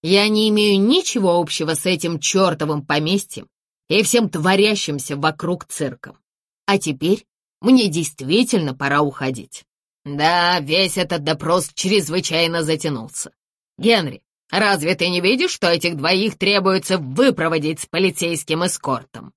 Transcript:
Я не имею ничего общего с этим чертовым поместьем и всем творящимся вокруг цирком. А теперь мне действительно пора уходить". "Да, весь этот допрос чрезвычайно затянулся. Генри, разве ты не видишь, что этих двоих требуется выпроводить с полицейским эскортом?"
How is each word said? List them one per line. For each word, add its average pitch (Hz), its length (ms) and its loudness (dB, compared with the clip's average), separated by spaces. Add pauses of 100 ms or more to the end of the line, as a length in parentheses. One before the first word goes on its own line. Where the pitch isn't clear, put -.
Я 196 260 2
не 214 200 2
имею 208 320 4
ничего 208 580 2
общего 160 360 -2
с 151 120 -4
этим 170 320 -2
чертовым 156 680 0
поместьем 156 640 -2 (400)
и 202 140 4
всем 233 280 2
творящимся 180 880 0
вокруг 156 500 -4
цирком. - 520 -10 (480)
А 202 120 2
теперь 160 480 -2 (340)
мне 240 280 6
действительно 160 840 0
пора 143 280 0
уходить". 135 600 -6 (400)
"Да, 170 560 2
весь 160 360 0
этот 175 280 -4
допрос 160 500 0
чрезвычайно 170 880 0
затянулся. 151 680 -4 (440)
Генри, 202 460 0 (280)
разве 185 440 2
ты 175 160 0
не 180 100 -2
видишь, 262 300 2
что - 180 -2
этих 170 280 0
двоих 185 420 0
требуется 190 580 0
выпроводить 160 840 0
с - 60 -10
полицейским 170 800 -2
эскортом?" - 720 -6